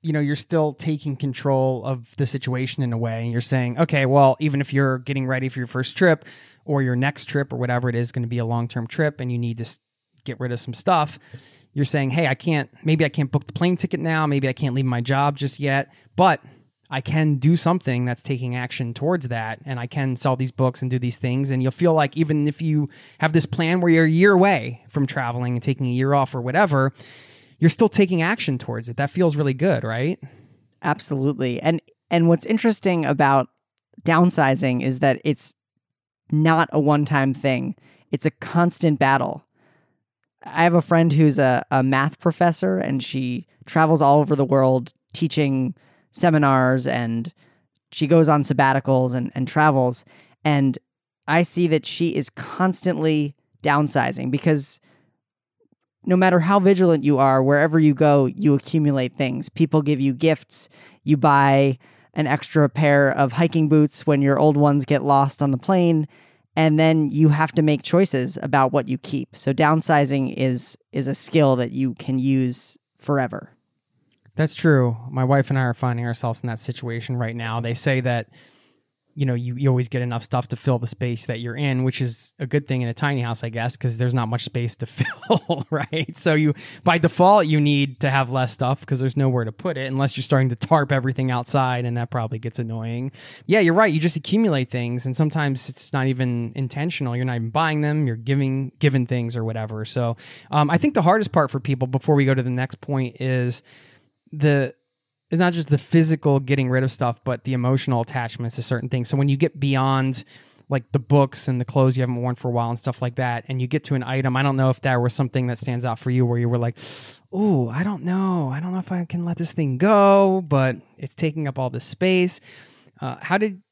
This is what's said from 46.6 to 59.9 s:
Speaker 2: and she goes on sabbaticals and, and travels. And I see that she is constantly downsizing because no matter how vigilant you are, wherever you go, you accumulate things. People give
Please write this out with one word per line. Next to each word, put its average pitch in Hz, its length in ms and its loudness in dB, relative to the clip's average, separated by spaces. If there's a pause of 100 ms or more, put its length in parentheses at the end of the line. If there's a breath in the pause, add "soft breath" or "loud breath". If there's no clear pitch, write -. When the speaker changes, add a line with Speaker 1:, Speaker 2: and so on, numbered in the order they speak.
Speaker 2:
and 117 480 -4 (580)
she - 140 -2
goes 160 220 6
on 147 160 4
sabbaticals 135 720 2
and, 123 180 -4
and 131 140 -4
travels. 135 560 2 (400 soft breath)
And 139 340 2 (500)
I 160 140 2
see 175 260 0
that 151 180 0
she - 300 -4
is 143 140 -4
constantly 160 1040 -2 (300)
downsizing 131 640 0
because 143 500 -2 (1300)
no 180 100 2
matter 185 240 4
how 196 200 4
vigilant 180 440 4
you 143 140 4
are, 135 240 4
wherever 147 380 4
you 151 140 6
go, 143 340 4
you 143 260 2
accumulate 139 640 0
things. 131 340 -4
People 156 320 2
give 143 180 0